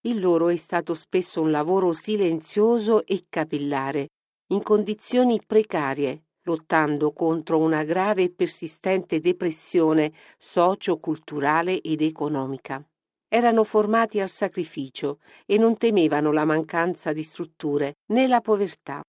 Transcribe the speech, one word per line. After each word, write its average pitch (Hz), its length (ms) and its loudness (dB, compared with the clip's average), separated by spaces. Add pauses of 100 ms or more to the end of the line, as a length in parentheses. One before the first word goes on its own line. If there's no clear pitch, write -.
Il 233 180 -4
loro 175 300 4
è 175 80 2
stato 170 380 -4
spesso - 460 -4
un 156 120 2
lavoro 175 400 0
silenzioso 208 1120 0
e 185 220 -4
capillare, 143 800 -4 (400)
in 196 160 -2
condizioni 214 800 0
precarie, 147 800 -2 (220)
lottando 151 680 0
contro 160 440 -2
una 156 280 2
grave 185 400 0
e 180 60 0
persistente 180 880 -4
depressione 160 960 0 (240)
socio-culturale 170 1400 -2
ed 156 220 -4
economica. 143 840 -6 (400)
Erano 226 380 2
formati 214 560 0
al 190 80 -4
sacrificio 151 920 -6 (260)
e 202 100 2
non 226 220 4
temevano 156 540 2
la 151 120 2
mancanza 160 680 -2
di 156 80 -6
strutture 147 720 -4 (140)
né 254 200 2
la 240 140 2
povertà. 190 680 -2